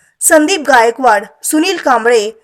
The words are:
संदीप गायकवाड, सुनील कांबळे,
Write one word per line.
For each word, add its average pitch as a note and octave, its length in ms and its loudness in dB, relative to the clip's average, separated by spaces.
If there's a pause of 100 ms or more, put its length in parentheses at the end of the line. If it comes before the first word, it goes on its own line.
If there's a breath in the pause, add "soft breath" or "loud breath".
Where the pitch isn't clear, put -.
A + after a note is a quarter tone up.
(200)
संदीप D#4+ 400 0
गायकवाड, A#3 640 0 (180)
सुनील F4 340 -2
कांबळे, A#3 540 0 (140)